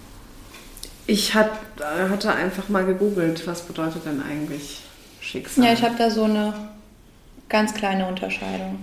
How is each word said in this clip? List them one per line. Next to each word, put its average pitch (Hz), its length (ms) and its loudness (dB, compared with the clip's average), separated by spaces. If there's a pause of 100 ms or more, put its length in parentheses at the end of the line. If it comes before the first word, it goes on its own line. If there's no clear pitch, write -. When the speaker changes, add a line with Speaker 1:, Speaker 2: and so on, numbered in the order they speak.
(1080)
Speaker 1:
Ich 214 260 2
hat-, 214 180 6 (580)
hatte 208 240 0
einfach 185 360 -2
mal 190 160 2
gegoogelt, 185 640 2
was 170 140 -6
bedeutet 160 440 -6
denn 147 160 -2
eigentlich 147 600 -6 (380)
Schicksal? - 460 2
Speaker 2:
Ja, 233 80 8
ich 233 100 4
hab 233 140 2
da 233 120 4
so 220 140 2
eine 208 300 2 (960)
ganz 214 240 2
kleine 190 340 0
Unterscheidung. 190 760 -4